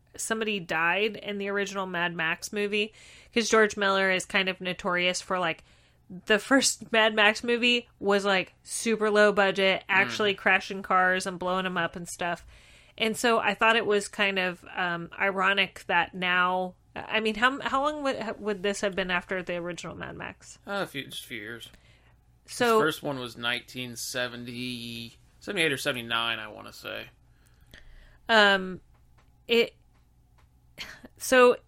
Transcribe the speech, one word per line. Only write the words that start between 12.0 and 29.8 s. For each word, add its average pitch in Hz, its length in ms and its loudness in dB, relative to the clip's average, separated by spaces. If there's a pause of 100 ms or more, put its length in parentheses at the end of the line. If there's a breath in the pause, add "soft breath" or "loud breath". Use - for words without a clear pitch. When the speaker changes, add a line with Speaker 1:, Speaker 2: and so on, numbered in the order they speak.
Speaker 1:
stuff. 175 380 -6 (540 soft breath)
And 220 180 -2
so 233 220 2
I 196 160 0
thought 226 220 4
it 226 100 0
was 208 220 0
kind 196 300 -2
of, 180 240 -2 (140)
um, 170 320 -4 (100)
ironic 196 680 2
that 180 280 2
now, 180 600 2 (220)
I - 240 -4
mean, 220 160 0
how, 254 240 2
how 269 240 -2
long 302 180 -2
would, 226 380 -4
would 202 240 -4
this 202 160 -2
have 196 160 -2
been 185 160 -2
after 180 320 -4
the 175 100 -6
original 175 400 -8
Mad - 220 -12
Max? - 500 -16
Speaker 2:
Uh, 196 160 -4
a 156 60 -4
few, 135 180 -8
just - 180 -14
a - 40 -20
few 123 120 -10
years. 113 280 -12 (800 soft breath)
Speaker 1:
So 233 340 2
Speaker 2:
The - 40 4
first 156 200 -2
one 139 160 -6
was 120 160 -10
nineteen 120 580 -6
seventy, 120 1200 -8 (220)
seventy-eight 175 340 0
or 135 40 -2
seventy-nine, 117 640 -2
I 107 80 -12
wanna 107 240 -16
say. 104 320 -12 (1200 soft breath)
Speaker 1:
Um, 196 520 4 (640)
it, 233 300 0 (1400 loud breath)